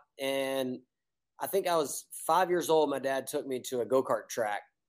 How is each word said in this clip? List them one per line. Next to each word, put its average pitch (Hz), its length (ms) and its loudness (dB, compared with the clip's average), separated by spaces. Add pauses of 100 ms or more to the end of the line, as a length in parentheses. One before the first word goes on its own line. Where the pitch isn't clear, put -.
(180)
And 135 640 -2 (600)
I 143 60 -4
think 185 200 0
I 175 80 2
was 147 300 -2 (200)
five 175 240 4
years 165 200 0
old. 156 200 4
My 139 100 -2
dad 135 280 -2
took 147 180 -4
me 131 180 -4
to 123 180 -2
a 110 40 -2
go-kart 127 440 2
track, 104 320 -2 (280)